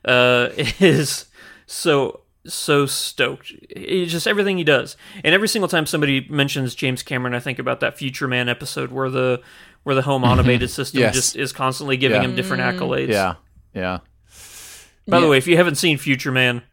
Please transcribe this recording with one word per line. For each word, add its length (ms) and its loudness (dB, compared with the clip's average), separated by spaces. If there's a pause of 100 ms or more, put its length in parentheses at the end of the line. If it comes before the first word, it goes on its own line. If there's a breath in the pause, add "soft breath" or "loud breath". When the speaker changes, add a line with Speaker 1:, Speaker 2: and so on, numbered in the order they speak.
Speaker 1:
uh, 460 4
<laughs> 60 -10 (220)
is 460 2 (420 loud breath)
so, 540 0 (260)
so 400 0
stoked. 640 -4 (160)
It's 420 -4
just 140 -4
everything 320 0
he 60 -2
does. 340 2 (260 loud breath)
And 120 4
every 120 2
single 200 0
time 180 0
somebody 440 0
mentions 440 -2
James 300 -4
Cameron, 320 -4
I 40 -4
think 200 -8
about 220 -4
that 140 -2
Future 320 -6
Man 220 -2
episode 420 -6
where 200 -4
the, 300 0 (420 loud breath)
where 100 -2
the 80 4
home 220 0
Speaker 2:
Mm-hmm. 80 4
Speaker 1:
automated 400 2
system 300 -4
Speaker 2:
Yes. 120 2
Speaker 1:
just 220 -2
is 180 -6
constantly 440 -2
giving 260 2
Speaker 2:
Yeah. 40 0
Speaker 1:
him 80 -4
different 280 -4
Speaker 3:
Mm. 160 -2
Speaker 1:
accolades. 300 -4
Speaker 2:
Yeah, 260 0 (400)
yeah. 240 -4 (1080 loud breath)
Speaker 1:
By 120 4
the 60 6
Speaker 2:
Yeah. 60 6
Speaker 1:
way, 60 6
if 100 2
you 80 6
haven't 200 4
seen 240 2
Future 320 -2
Man 420 0